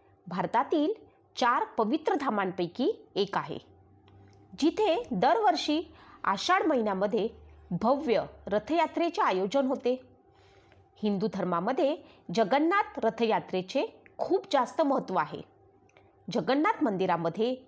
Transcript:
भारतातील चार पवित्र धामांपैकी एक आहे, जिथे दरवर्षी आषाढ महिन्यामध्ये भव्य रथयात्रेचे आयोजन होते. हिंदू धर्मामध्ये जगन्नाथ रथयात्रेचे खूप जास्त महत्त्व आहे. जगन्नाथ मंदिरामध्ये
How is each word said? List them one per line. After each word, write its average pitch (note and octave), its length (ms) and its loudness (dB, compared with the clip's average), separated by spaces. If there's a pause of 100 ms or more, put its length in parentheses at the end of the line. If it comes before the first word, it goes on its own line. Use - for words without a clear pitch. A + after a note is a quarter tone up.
(280)
भारतातील B3+ 680 0 (420)
चार B3+ 280 2
पवित्र D4+ 500 0
धामांपैकी G#3 1000 -2
एक G3 220 0
आहे, D3+ 200 -6 (1000)
जिथे G4+ 520 2
दरवर्षी D#4+ 720 2 (400)
आषाढ F4+ 420 2
महिन्यामध्ये G#3+ 640 0 (540)
भव्य A#3+ 420 2 (240)
रथयात्रेचे D#4+ 760 0
आयोजन A#3 460 2
होते. B3+ 340 -2 (1040)
हिंदू G#3 300 0
धर्मामध्ये G3+ 640 0 (380)
जगन्नाथ D#4+ 680 2
रथयात्रेचे A3 1000 -2 (140)
खूप - 340 0
जास्त B3+ 300 2
महत्त्व B3 360 0
आहे. D3+ 240 -4 (880)
जगन्नाथ D4 520 0
मंदिरामध्ये F#3+ 720 0 (120)